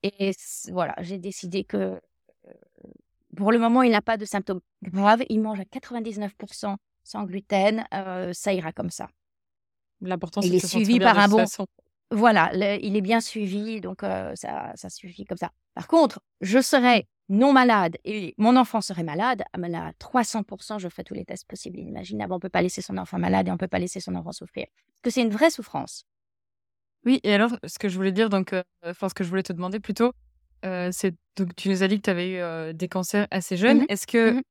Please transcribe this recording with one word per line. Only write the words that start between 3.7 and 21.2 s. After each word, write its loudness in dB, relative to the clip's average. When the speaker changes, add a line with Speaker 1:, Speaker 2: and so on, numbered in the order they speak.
Speaker 1:
il 6
n'a 4
pas -2
de -8
symptômes -4
graves. 2
Il 2
mange -4
à -10
quatre-vingt-dix-neuf -10
pour -16
cent -6
sans -10
gluten. 0
Euh, -6
ça -2
ira -2
comme -8
ça. -10
Speaker 2:
L'important, -4
Speaker 1:
Il 2
Speaker 2:
c'est 4
de 4
Speaker 1:
est 6
Speaker 2:
se -6
sentir 0
Speaker 1:
suivi 4
Speaker 2:
bien 6
Speaker 1:
par 8
Speaker 2:
de 6
Speaker 1:
un 8
Speaker 2:
toute 6
Speaker 1:
bon 6
Speaker 2:
façon. 0
Speaker 1:
Voilà, 4
le, -2
il -2
est 2
bien 2
suivi, -6
donc, -10
euh, -6
ça, -10
ça -16
suffit -16
comme -8
ça. -8
Par -14
contre, 4
je 4
serais 4
non 6
malade 6
et -6
mon 6
enfant 4
serait -6
malade, -2
ah -8
ben -6
là, -6
à -12
trois 0
cents -4
pour -12
cent, -10
je -8
ferais -12
tous -14
les -8